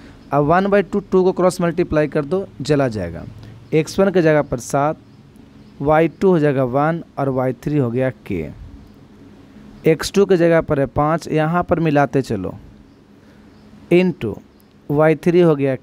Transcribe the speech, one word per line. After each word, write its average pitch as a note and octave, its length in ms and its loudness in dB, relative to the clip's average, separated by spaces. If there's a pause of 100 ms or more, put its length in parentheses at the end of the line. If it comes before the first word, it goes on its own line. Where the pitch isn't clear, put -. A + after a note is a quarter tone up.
(320)
अब C#3+ 120 2
वन F3 220 2
by G3+ 180 2
टू, G#3 180 -4
टू F#3+ 220 0
को F#3 80 2
क्रॉस F3+ 300 0
मल्टीप्लाई E3 460 -2
कर D3+ 180 -4
दो, F#3 200 -4 (180)
चला C#3 240 0
जाएगा। F2 360 -8 (500)
एक्स D#3 260 -2
वन G3 120 2
की F3+ 100 2
जगह D#3 200 4
पर C#3 180 -4
सात, D3 380 -2 (840)
वाई D#3 280 4
टू G3 200 0
हो F3 100 4
जाएगा C#3 260 2
वन D3 380 -2 (140)
और C#3 120 -2
वाई C3 260 -2
थ्री D3 220 -4
हो B2 140 0
गया B2+ 180 -2 (160)
के। E2 200 -6 (1400)
एक्स D#3+ 260 0
टू G3 120 4
की F#3+ 120 2
जगह E3 240 4
पर D3 180 -2
है C#3 80 0
पाँच, D3+ 400 -2
यहाँ E3 360 0
पर F3 160 -2
मिलाते C#3+ 420 2
चलो, F#2+ 320 -6 (1400)
into E3+ 420 0 (540)
y D#3 280 4
three F3 240 2
हो E3 140 6
गया C#3 280 -2